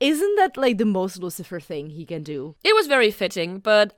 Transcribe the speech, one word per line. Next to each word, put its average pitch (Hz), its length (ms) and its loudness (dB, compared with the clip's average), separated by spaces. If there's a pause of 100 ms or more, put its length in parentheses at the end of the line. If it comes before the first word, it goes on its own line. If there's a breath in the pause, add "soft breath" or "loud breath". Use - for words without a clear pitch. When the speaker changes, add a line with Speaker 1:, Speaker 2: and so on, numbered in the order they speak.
Speaker 1:
isn't 320 360 2
that, 381 200 2
like, 254 220 0
the 233 60 2
most 185 380 -2
Lucifer 175 380 -10
thing 151 300 -10
he 160 160 -14
can 160 160 -8
do? 147 320 -10 (100)
Speaker 2:
It 427 100 4
was 415 120 4
very 254 240 4
fitting, 185 480 -4
but 208 400 2